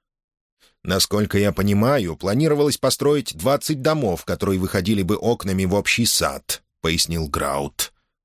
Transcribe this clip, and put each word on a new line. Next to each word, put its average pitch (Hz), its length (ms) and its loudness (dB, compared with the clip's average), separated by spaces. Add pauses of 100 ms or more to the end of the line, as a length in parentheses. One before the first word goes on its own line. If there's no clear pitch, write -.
(840)
«Насколько 98 560 0
я 101 140 2
понимаю, 101 640 0
планировалось 143 600 2
построить 143 580 0
двадцать 131 460 0
домов, 131 460 0
которые 95 340 0
выходили 98 420 0
бы 95 140 0
окнами 98 480 0
в 90 80 0
общий 101 320 2
сад», - 580 -2 (200)
пояснил 82 460 0
Граут. 71 680 -4 (300)